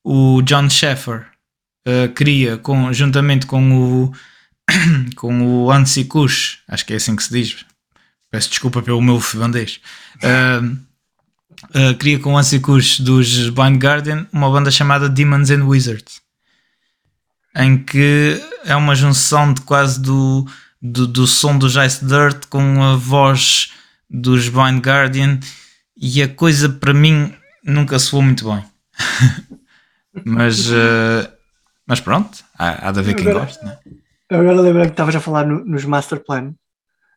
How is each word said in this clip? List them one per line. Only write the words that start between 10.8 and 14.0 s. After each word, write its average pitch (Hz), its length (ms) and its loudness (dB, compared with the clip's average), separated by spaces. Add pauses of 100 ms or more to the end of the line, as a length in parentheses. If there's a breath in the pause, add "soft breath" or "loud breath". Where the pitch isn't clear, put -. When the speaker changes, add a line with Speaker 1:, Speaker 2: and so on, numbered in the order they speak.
Speaker 1:
eh, 135 220 2
cria 143 240 0
com 143 140 -2
o 143 40 4
Hansi 139 220 2
Kush 135 400 0
dos 123 500 0
Blind 131 320 2
Guardian 147 500 -2